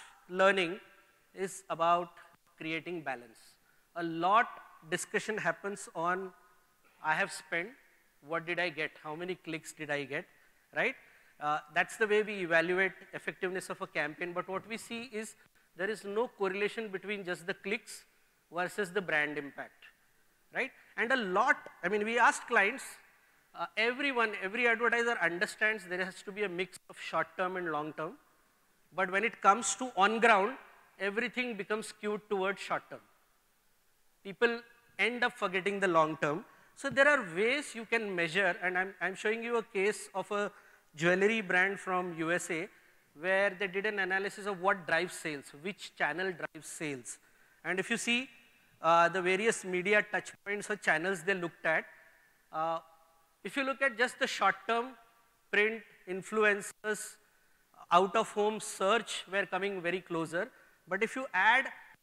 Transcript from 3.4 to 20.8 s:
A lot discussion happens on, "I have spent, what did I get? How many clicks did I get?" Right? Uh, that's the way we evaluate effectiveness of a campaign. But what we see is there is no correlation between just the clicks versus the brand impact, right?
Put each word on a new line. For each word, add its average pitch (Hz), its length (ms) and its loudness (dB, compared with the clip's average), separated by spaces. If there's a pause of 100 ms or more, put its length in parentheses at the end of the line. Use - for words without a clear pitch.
A 170 80 -6
lot 175 440 4 (420)
discussion 202 480 -2
happens 196 580 -4
on, 180 360 -2 (720)
"I 156 120 0
have 185 180 0
spent, 175 380 -6 (580)
what 165 180 -4
did 170 140 -2
I 175 100 2
get? 151 220 -4 (100)
How 156 140 -8
many 175 200 -6
clicks 160 360 -10
did 151 200 -8
I 143 120 -2
get?" 147 220 -6 (500)
Right? 208 200 0 (440)
Uh, 151 200 0 (140)
that's 175 240 0
the 220 100 2
way 208 160 4
we 202 180 -6
evaluate 180 520 2 (200)
effectiveness 180 560 -6
of 185 120 -10
a 185 60 -6
campaign. 160 460 -4
But 175 160 -4
what 190 180 -6
we 220 80 -8
see 233 280 -10 (100)
is 220 220 -8 (420)
there 190 120 -2
is 208 140 -6
no 208 240 -2
correlation 202 640 -2
between 196 340 -6
just 170 240 -6
the 190 60 -2
clicks - 500 -8 (480)
versus 180 400 -4
the 196 100 0
brand 151 360 0
impact, 139 480 -10 (680)
right? 226 160 -4 (260)